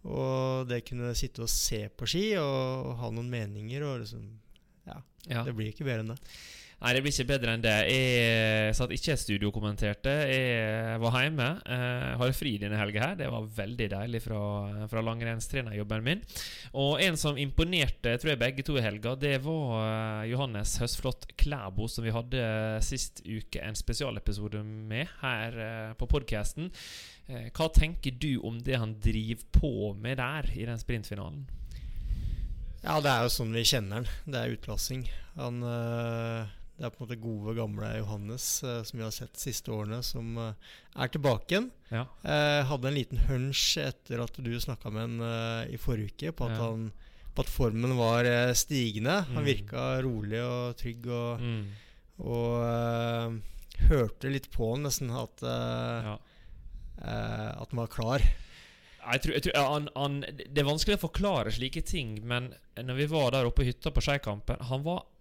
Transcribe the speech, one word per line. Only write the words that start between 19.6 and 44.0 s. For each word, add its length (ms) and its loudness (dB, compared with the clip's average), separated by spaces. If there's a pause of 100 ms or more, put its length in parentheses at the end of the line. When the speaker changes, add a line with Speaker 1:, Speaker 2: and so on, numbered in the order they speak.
Speaker 2:
eh, 500 -2
Johannes 480 0
Høsflot 480 -2 (140)
Klæbo, 500 4
som 160 -4
vi 80 2
hadde, 300 0
eh, 380 0
sist 440 -2
uke 400 -6
en 140 -4
spesialepisode 840 -2
med 460 -4 (140)
her, 340 -2
eh, 380 -6
på 160 -2
podcasten. 580 0 (640)
Eh, 180 -8
hva 240 2
tenker 400 6
du 220 0 (100)
om 160 -4
det 160 0
han 240 -2
driver 520 0
på 200 8 (240)
med 240 -4
der 320 -2
i 160 -2
den 140 -4
sprintfinalen? 640 -6 (1400)
Speaker 1:
Ja, 180 0
det 80 4
er 160 6
jo 80 2
sånn 240 0
vi 80 0
kjenner 380 2
han. 80 -2 (160)
Det 160 -6
er 160 -2
utklassing. 480 -4 (300)
Han, 280 -4
eh, 880 -2 (200)
det 120 -10
er 60 -4
på 140 -12
en 20 -12
måte 160 -8
gode, 320 -4
gamle 320 -4 (140)
Johannes, 440 -6 (220)
eh, 160 -2
som 160 -8
vi 80 -4
har 80 -4
sett 240 -10
siste 320 -6
årene, 320 -4
som, 340 -4
eh, 360 -8 (260)
er 100 0
tilbake 460 2
igjen. 140 2 (200)
Speaker 2:
Ja. 140 -2 (240)
Speaker 1:
Eh, 400 4
hadde 240 0
en 80 0
liten 300 0
hunch 340 2 (160)
etter 420 -4